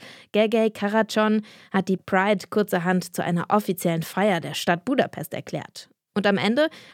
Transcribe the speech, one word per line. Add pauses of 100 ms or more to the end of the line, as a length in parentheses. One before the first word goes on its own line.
(320)
Gergely
Karacson, (280)
hat
die
Pride
kurzerhand
zu
einer
offiziellen
Feier
der
Stadt
Budapest
erklärt. (240)
Und
am
Ende (260)